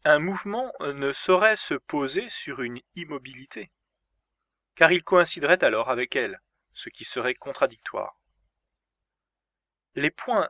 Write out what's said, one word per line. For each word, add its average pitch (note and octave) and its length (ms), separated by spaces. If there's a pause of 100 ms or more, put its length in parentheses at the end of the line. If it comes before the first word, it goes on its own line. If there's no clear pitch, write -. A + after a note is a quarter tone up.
Un D3+ 160
mouvement G3+ 600
ne C#3 320
saurait F#3+ 440
se - 180
poser D3 560
sur C3+ 320
une A#2+ 180 (160)
immobilité, C#3+ 760 (1040)
car D#3+ 160
il F3 120
coïnciderait F3 600
alors A#2 260
avec B2+ 260
elle, G#2+ 240 (340)
ce - 160
qui - 160
serait B2 280
contradictoire. - 840 (1800)
Les D3 160
points G#3+ 380